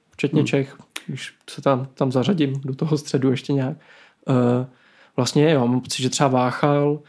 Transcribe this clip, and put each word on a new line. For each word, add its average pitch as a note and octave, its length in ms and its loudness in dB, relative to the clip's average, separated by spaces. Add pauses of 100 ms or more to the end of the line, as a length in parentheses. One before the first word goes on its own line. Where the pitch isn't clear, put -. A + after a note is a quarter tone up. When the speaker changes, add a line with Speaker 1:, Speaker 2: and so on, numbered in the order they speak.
(100)
Speaker 1:
včetně D3 300 0
Speaker 2:
Hmm. C3 60 2
Speaker 1:
Čech, C3+ 300 -2 (300)
když - 260 -12 (180)
se - 120 -14
tam, C3+ 320 0
tam C3 180 0
zařadím C3+ 520 0
do C3+ 100 -6
toho D3+ 240 -2
středu C3+ 320 -2
ještě - 220 -4
nějak. C#3 240 -2 (520)
Eh, B2 380 2 (500)
vlastně D3 360 2
jo, B2+ 140 4
mám B2 140 2
pocit, - 220 -6
že B2+ 80 0
třeba C#3 180 2
Váchal, C#3+ 800 0